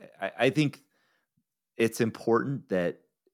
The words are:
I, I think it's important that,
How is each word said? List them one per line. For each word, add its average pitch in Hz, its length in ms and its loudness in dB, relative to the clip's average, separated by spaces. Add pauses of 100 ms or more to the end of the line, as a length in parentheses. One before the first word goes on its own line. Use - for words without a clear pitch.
(200)
I, 98 180 -6
I 127 120 4
think 151 300 0 (960)
it's 113 240 0
important 117 680 0
that, 90 320 -2 (340)